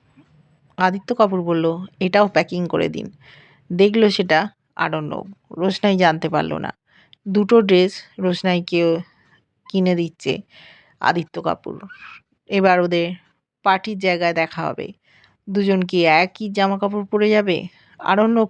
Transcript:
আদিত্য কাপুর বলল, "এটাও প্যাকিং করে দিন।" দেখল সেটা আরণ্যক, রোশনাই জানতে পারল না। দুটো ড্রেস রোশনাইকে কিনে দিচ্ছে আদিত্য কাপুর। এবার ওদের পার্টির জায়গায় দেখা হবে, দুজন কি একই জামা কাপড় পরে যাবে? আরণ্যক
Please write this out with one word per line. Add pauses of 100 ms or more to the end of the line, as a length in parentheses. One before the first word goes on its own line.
(800)
আদিত্য
কাপুর
বলল, (340)
"এটাও
প্যাকিং
করে
দিন।" (640)
দেখল
সেটা (380)
আরণ্যক, (240)
রোশনাই
জানতে
পারল
না। (560)
দুটো
ড্রেস (260)
রোশনাইকে (840)
কিনে
দিচ্ছে (680)
আদিত্য
কাপুর। (760)
এবার
ওদের (580)
পার্টির
জায়গায়
দেখা
হবে, (600)
দুজন
কি (160)
একই
জামা
কাপড়
পরে
যাবে? (440)
আরণ্যক